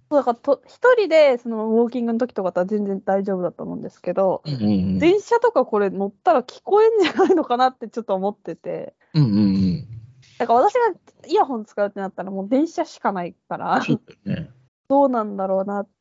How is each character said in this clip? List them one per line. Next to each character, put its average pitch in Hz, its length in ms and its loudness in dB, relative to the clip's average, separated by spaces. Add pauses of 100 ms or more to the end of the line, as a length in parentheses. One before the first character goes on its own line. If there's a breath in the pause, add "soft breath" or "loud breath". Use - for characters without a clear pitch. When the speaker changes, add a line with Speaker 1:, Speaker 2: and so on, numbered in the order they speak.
(120)
Speaker 1:
う、 302 40 2
だ 262 100 4
か 247 80 0
ら - 20 -16
と、 - 320 -2
一 - 260 4
人 427 140 2
で、 294 300 6
そ 240 100 -10
の、 220 220 -4
ウ 233 160 4
ォ - 20 0
ー - 20 -4
キ 247 120 -4
ン 233 40 -2
グ 233 60 -2
の 226 80 -2
時 240 140 -4
と 202 100 -4
か 185 40 -2
だ 175 40 -4
っ - 20 -4
た 180 80 0
ら 180 40 0
全 208 200 -2
然 196 160 -6
大 196 220 0
丈 196 140 -4
夫 180 60 -4
だ 170 100 -4
と 165 100 -14
思 170 120 -10
う - 20 -10
ん - 40 -12
で - 80 -12
す - 120 -20
け 180 120 -6
ど、 190 320 0
Speaker 2:
う 151 60 -8
ん - 40 -4
う - 20 -6
ん 110 60 -6
う - 40 2
ん。 98 320 0
Speaker 1:
電 359 220 2
車 466 180 0
と 466 140 2
か 262 120 0
こ 214 140 -2
れ 202 100 0
乗 190 180 -6
っ 202 40 -10
た - 220 0
ら 247 100 0
聞 - 200 -20
こ 415 200 4
え 453 60 6
ん 453 120 2
じ 311 60 2
ゃ 247 60 -4
な 311 180 2
い 370 40 4
の 311 100 0
か 240 100 -2
な 254 120 2
っ 262 100 -6
て 233 100 -14
ち 233 120 -12
ょ - 20 -6
っ 214 40 -10
と 202 80 -4
思 190 180 -2
っ 202 60 -10
て 165 200 -12
て。 - 360 -12 (200)
Speaker 2:
う 156 80 2
ん - 20 6
う 123 40 2
ん 101 100 0
う 107 60 4
ん。 95 440 0 (500)
Speaker 1:
だ 233 100 -4
か 233 60 2
ら 240 60 6
私 381 140 4
が 494 60 0 (500)
イ 302 40 -6
ヤ 392 120 4
ホ 269 120 -6
ン 214 60 -10
使 - 180 -6
う 202 60 0
っ 202 40 -8
て 196 100 -10
な 190 80 -6
っ - 20 -16
た 185 120 -10
ら 196 80 -12
も 190 120 -6
う 196 60 -10
電 277 180 2
車 339 160 -4
し - 160 -18
か 208 140 -2
な 180 100 -6
い 175 120 -12 (120)
か 170 100 -8
ら、 170 240 -2
Speaker 2:
そ - 120 -2
う - 80 -4 (240)
だ 202 80 -6
よ - 80 -6
ね。 - 80 -14 (400)
Speaker 1:
ど 277 160 4
う 269 40 2
な 233 140 -2
ん 208 140 -10
だ 190 100 -4
ろ 190 140 -2
う 196 40 -6
な 202 200 -6 (160)